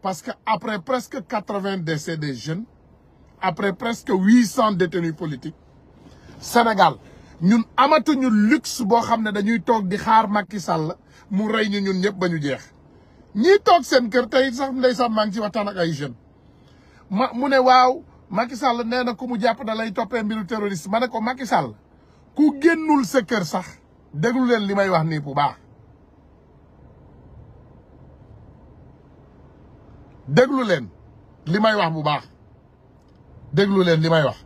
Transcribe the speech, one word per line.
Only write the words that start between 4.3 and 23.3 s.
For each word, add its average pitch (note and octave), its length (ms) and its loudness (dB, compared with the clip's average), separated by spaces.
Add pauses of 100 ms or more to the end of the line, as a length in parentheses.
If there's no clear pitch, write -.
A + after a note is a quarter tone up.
cents G#3+ 260 0
détenus E3+ 420 -2
politiques, D#3 400 -10 (840)
Sénégal, G3+ 560 2 (460)
ñun A3 220 4 (140)
amatuñu C#4 540 2
luxe A3 500 2
boo A#3 200 2
xam A3+ 200 0
ne G#3+ 100 -4
dañuy G#3 300 -2
toog G#3+ 260 0
di F#3 100 -2
xaar A3 300 2
Macky G#3 320 -4
Sall D#3+ 360 -4 (340)
mu G#3 220 -2
rey A3 180 0
ñu G3+ 120 -2
ñun F#3+ 200 -2
ñëpp G3+ 160 -2
ba F3+ 120 -2
ñu D#3+ 120 -4
jeex. C#3+ 320 -6 (640)
Ñi B3 140 2 (140)
toog E4+ 200 6
seen B3 260 2
kër B3 200 0
tey C4+ 240 2
sax C4+ 200 -4
ndeysaan B3+ 380 0
maa G#3+ 140 0
ngi G3+ 80 -6
ci A3+ 60 -6
waxtaan G#3 300 -4
ak G3 80 -10
ay E3+ 160 0
jeunes. C3+ 220 -8 (920)
Ma, A3+ 240 0
mu B3 160 -4
ne C4+ 80 4
waaw, B3+ 460 6 (260)
Macky A#3+ 260 -4
Sall A#3+ 300 -2
nee B3 180 -2
na A#3+ 120 -4
ku C4 120 -10
mu A#3+ 120 -4
jàpp A3+ 260 -2
da A3 80 -6
lay A3+ 200 -6
toppee A#3 300 -4
mbiru G#3+ 220 -6
terroriste. G3+ 440 -6
Ma A3 100 0
ne B3 80 0
ko A#3+ 140 -6
Macky B3+ 260 -6
Sall, D3 260 0 (640)
ku C#4+ 260 4
génnul D#4 440 2
sa B3+ 160 0
kër G3+ 240 -4